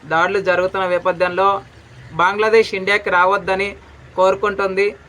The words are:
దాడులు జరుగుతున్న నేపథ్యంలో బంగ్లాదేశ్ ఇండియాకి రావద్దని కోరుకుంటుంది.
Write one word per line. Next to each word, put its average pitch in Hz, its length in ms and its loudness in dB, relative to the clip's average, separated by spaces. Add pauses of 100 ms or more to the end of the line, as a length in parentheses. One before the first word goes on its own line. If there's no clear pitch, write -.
(120)
దాడులు 180 280 0 (100)
జరుగుతున్న 185 340 0 (100)
నేపథ్యంలో 180 680 0 (600)
బంగ్లాదేశ్ 214 580 2
ఇండియాకి 196 360 -2
రావద్దని 190 520 2 (500)
కోరుకుంటుంది. 196 680 0 (240)